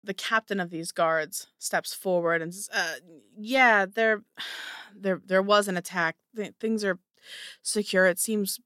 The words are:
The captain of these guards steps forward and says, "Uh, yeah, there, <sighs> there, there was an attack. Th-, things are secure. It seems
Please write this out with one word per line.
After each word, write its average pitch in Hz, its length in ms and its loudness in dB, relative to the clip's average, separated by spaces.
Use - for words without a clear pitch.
The 196 100 -8
captain 214 460 -2
of 175 100 -2
these 170 220 -8
guards 160 560 -2
steps - 360 -4
forward 170 480 0
and 170 120 -8
says, 202 200 -12
"Uh, 175 220 -2
yeah, 226 480 6
there, 220 380 0
<sighs> - 580 -14
there, 190 300 -2
there 190 160 4
was 202 260 4
an 185 100 -2
attack. 170 400 -2
Th-, 208 240 -8
things 220 240 -2
are 185 160 -2
secure. 196 460 2
It 175 120 2
seems 208 460 -2